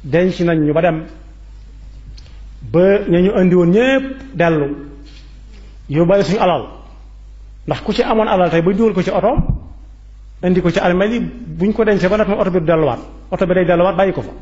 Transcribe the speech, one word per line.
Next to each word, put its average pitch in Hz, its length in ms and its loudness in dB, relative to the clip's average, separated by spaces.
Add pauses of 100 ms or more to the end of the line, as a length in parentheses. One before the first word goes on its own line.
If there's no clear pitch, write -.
denc 170 380 0
nañ 170 260 2
ñu 151 60 0
ba 160 80 2
dem, 160 240 0 (1700)
ba 190 260 4 (100)
ña 170 120 4
ñu 185 160 4
andi 185 180 4
woon 175 160 4
ñépp 262 340 4 (300)
dellu, 160 320 2 (1200)
yóbbaale 175 340 4
suñu 185 160 0
alal. 160 240 2 (1000)
Ndax - 160 -4
ku 214 100 -4
ci 247 100 0
amoon 220 260 2
alal 180 220 2
tey 165 120 2
ba 185 100 2
dugal 208 220 2
ko 180 80 0
ci 190 80 -2
oto, 208 260 0 (1040)
indi 180 200 2
ko 175 80 0
ci 180 100 -2
armeel 180 320 0
yi, 240 80 -2
buñ 165 520 -4
ko 220 120 0
dencee 190 240 2
ba 208 80 2
nag 208 120 2
moom 220 120 -2
oto 190 100 0
bi 185 100 0
du 160 60 -4
delluwaat, 151 340 2 (300)
oto 185 160 0
bi 180 80 0
day 180 100 4
delluwaat 175 320 2
bàyyi 190 160 2
ko 123 100 -4
fa. 95 200 -12